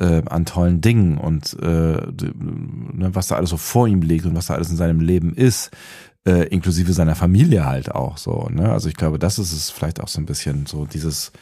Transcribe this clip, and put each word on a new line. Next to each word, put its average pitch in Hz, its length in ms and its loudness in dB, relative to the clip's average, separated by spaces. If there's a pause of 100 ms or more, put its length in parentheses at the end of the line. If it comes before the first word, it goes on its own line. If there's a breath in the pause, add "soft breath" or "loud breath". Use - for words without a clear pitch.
äh, 85 260 4
an 85 180 -2
tollen 87 360 2
Dingen 98 360 4
und, 80 460 -4
äh, 82 500 0
d-, - 220 -6
ne, - 800 -6
was 92 140 -2
da - 80 -2
alles 87 140 0
so 85 60 -2
vor 120 320 2
ihm 95 140 4
liegt 82 240 2
und 82 80 0
was 85 120 -2
da - 80 -4
alles 82 140 -4
in 85 80 -2
seinem 82 240 2
Leben 82 340 2
ist, 123 360 2 (560 loud breath)
äh, 87 220 4
inklusive 87 440 0
seiner 80 220 4
Familie 95 500 4
halt 67 280 -4
auch 69 260 -6
so, - 320 -6
ne? 92 200 0
Also 101 200 -2
ich 80 60 -10
glaube, 78 220 0
das 85 200 0
ist 92 140 -4
es 76 180 -6
vielleicht - 300 -6
auch - 80 -10
so - 120 -6
ein 76 60 -4
bisschen 71 400 -4
so 73 180 -8
dieses, 76 580 -6